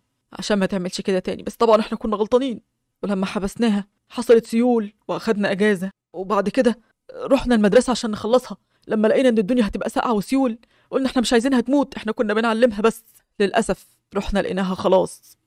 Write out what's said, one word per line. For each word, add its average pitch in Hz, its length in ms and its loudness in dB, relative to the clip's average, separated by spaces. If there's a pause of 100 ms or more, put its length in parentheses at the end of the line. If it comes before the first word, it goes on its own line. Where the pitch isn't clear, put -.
(340)
عشان 202 260 -2
ما 190 60 2
تعملش 185 360 -6
كده 190 180 0
تاني، 185 240 -8
بس - 120 -10
طبعا 226 240 4
احنا 220 180 -4
كنا 220 180 -4
غلطانين. 240 460 0 (420)
ولما 190 220 -2
حبسناها 202 640 -2 (220)
حصلت 233 360 4
سيول 233 480 0 (140)
واخدنا 196 440 -2
اجازة، 196 400 0 (220)
وبعد 202 360 -2
كده 226 300 2 (340)
رحنا 247 420 -2
المدرسة 214 360 4
عشان 220 200 -2
نخلصها، 214 460 -2 (300)
لما 220 200 2
لقينا 247 220 4
ان 220 80 2
الدنيا 226 300 2
هتبقى - 220 -6
ساقعة - 240 -2
وسيول 240 440 -2 (340)
قلنا 262 160 -2
احنا 254 140 0
مش 220 120 0
عايزينها 240 280 2
تموت، 269 340 0
احنا 220 160 -6
كنا 220 220 -2
بنعلمها 220 480 0
بس. 220 220 0 (360)
للأسف 202 460 -2 (300)
رحنا 196 240 -2
لقيناها 185 360 -4
خلاص، - 720 0